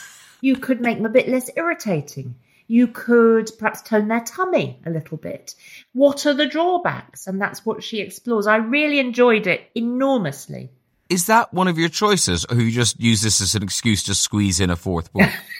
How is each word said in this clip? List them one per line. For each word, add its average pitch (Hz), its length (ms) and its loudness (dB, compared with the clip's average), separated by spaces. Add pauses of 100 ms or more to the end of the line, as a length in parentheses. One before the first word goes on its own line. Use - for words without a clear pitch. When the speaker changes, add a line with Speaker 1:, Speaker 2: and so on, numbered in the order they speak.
(420)
Speaker 1:
You 262 140 2
could 254 260 -2
make 233 160 -2
them 214 80 -2
a 220 40 -2
bit 233 200 2
less 254 260 -2
irritating. 160 800 -4 (320)
You 233 200 4
could 226 720 4
perhaps 220 220 -4
tone 214 260 0
their 226 140 0
tummy 254 640 -2
a 165 60 -8
little 160 260 -8
bit. - 380 -14 (400)
What 277 320 2
are 294 80 2
the 294 120 0
drawbacks? 339 800 -2
And 190 140 -6
that's - 240 -6
what 220 180 -6
she 220 180 -8
explores. 208 460 -4
I 214 100 4
really 285 420 0
enjoyed 247 480 2
it 175 160 -2 (120)
enormously. 233 960 -2 (380)
Speaker 2:
Is 175 180 -2
that 220 280 2
one 185 140 2
of 165 100 0
your 165 100 2
choices, 160 580 0
or 117 100 -2
you 117 160 2
just 117 280 0
use 113 220 4
this 110 180 0
as 95 140 -2
an 104 80 -2
excuse 104 420 0
to 101 100 -4
squeeze 98 440 0
in 92 120 2
a 85 60 0
fourth 85 360 -6
book? - 220 2
Speaker 1:
<laughs> - 60 -10 (200)